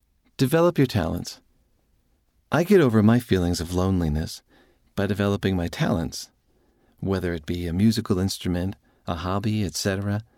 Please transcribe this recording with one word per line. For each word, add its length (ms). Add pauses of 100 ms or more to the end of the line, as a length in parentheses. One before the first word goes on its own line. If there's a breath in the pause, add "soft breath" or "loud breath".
(380)
Develop 380
your 120
talents. 520 (1120)
I 140
get 160
over 200
my 200
feelings 400
of 140
loneliness 680 (540 soft breath)
by 100
developing 480
my 140
talents, 640 (680)
whether 340
it 140
be 220
a 40
musical 460
instrument, 560 (320)
a 100
hobby, 460
et 140
cetera. 460 (140)